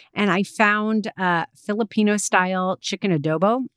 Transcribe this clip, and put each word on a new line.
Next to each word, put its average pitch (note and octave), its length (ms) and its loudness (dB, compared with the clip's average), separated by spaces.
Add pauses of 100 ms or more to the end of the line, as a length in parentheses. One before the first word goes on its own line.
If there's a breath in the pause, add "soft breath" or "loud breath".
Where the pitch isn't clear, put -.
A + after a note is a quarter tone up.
(140)
And G3+ 160 0
I F#3 140 2
found G#3+ 760 0
a F3 380 0
Filipino-style G3+ 1300 0
chicken F#3+ 360 -2
adobo F3 480 0 (120)